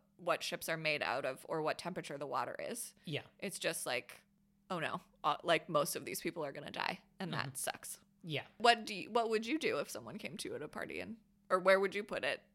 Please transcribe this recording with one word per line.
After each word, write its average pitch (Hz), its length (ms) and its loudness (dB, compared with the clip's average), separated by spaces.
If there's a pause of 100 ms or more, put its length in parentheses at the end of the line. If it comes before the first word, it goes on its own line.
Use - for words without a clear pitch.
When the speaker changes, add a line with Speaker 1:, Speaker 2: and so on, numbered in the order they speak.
(180)
Speaker 1:
what 170 260 2
ships - 260 -4
are 160 80 0
made 156 260 0
out 120 200 2
of 135 240 -4
or 160 140 0
what 151 160 0
temperature 170 400 -6
the 147 80 -6
water 131 320 -2
is. - 360 -6 (120)
Speaker 2:
Yeah. 147 160 -4 (180)
Speaker 1:
It's - 200 -6
just 165 260 -2
like, 127 360 -4 (500)
"Oh 180 80 -2
no, 156 220 -2 (220)
uh, 151 200 4
like, 165 260 4
most 147 260 2
of 143 100 -6
these - 140 -6
people 165 240 -4
are 143 80 -4
gonna 147 200 -10
die, - 280 -2 (200)
and 180 140 -6
that - 140 -2
Speaker 2:
Mm-hmm. 131 80 -10
Speaker 1:
sucks." - 440 -6 (240)
Speaker 2:
Yeah. 151 180 -4 (160)
Speaker 1:
What 226 280 6
do 220 100 -4
you, 180 160 -8
what 226 180 2
would 226 160 2
you 285 140 0
do 143 180 0
if - 140 -2
someone 110 260 -8
came - 200 -8
to - 120 -6
you 101 60 -4
at - 80 -6
a 151 40 -8
party - 320 -8
and, 214 180 -8 (340)
or 185 80 6
where 190 200 10
would 196 140 4
you 202 100 0
put 160 200 -2
it? 135 180 0 (140)